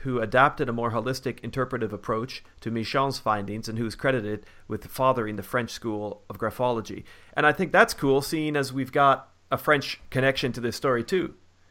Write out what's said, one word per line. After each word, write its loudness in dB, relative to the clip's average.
who 0
adapted 4
a -2
more -2
holistic -4
interpretive -4
approach -4
to -6
Michon's -2
findings -2
and -6
who -2
is -4
credited -2
with -8
fathering 0
the -8
French -2
school -6
of -12
graphology." -2
And 2
I 6
think -2
that's 6
cool, 4
seeing -2
as 0
we've -4
got 4
a 0
French 0
connection 2
to -6
this -4
story 2
too. -2